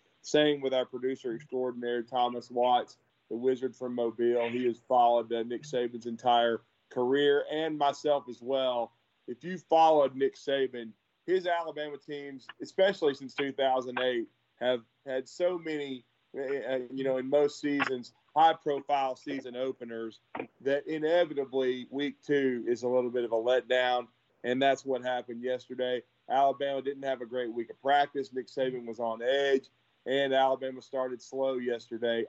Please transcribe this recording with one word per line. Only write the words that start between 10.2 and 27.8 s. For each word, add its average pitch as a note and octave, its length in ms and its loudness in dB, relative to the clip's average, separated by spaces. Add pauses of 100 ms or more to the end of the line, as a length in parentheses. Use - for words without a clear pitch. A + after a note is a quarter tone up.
Saban, C3 540 -2 (360)
his F3+ 200 0
Alabama D3+ 500 -2
teams, C#3+ 520 -12 (140)
especially F#3+ 520 2
since C3 220 -14
two C#3 180 -2
thousand B2+ 460 0
eight, B2 280 0 (320)
have B2 220 0 (240)
had C3 240 -4
so F3+ 300 -2
many, C#3+ 440 -8 (320)
uh, C3 440 -4 (120)
you C3+ 120 -4
know, C3 140 0
in C3 120 -4
most D3 320 2
seasons, C3+ 520 -2 (220)
high-profile C#3+ 800 2
season C3 400 -10
openers A#2 640 -8 (420)
that C#3 260 0
inevitably C#3+ 1040 0
week C#3 240 -4 (100)
two C3 420 2
is A#2 140 0
a B2+ 60 -2
little B2 240 2
bit B2 120 -2
of A2+ 80 -4
a A#2 40 2
letdown, B2 720 2 (360)
and B2+ 160 -2
that's C#3 240 2
what B2+ 200 -4
happened A#2+ 400 -6
yesterday. B2+ 580 -4 (280)
Alabama C#3 520 2
didn't C#3 220 -6
have C3 180 -4
a A#2+ 40 -10
great A#2 280 -6
week A#2 160 -8
of - 120 -18